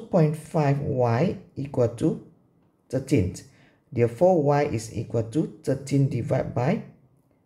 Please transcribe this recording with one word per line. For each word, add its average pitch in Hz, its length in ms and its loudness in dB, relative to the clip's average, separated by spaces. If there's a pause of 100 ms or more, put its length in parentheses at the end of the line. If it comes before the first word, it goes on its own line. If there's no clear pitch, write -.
(120)
point 156 240 4
five 143 440 0
y 127 580 0 (180)
equal 127 340 -2
to - 360 -2 (640)
thirteen. 110 460 0 (560)
Therefore, 151 520 2
y 143 200 4
is 113 320 -4
equal 113 280 -4
to - 400 -4
thirteen 139 460 0
divided 120 440 -2
by 143 300 0 (640)